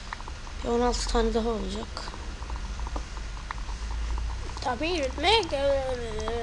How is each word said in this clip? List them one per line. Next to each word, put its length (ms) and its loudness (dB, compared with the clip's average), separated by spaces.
Bir 40 0
on 120 4
altı 280 2
tane 260 4
daha 140 2
olacak. 540 -4
Tabii 280 2
yürütmek. 640 4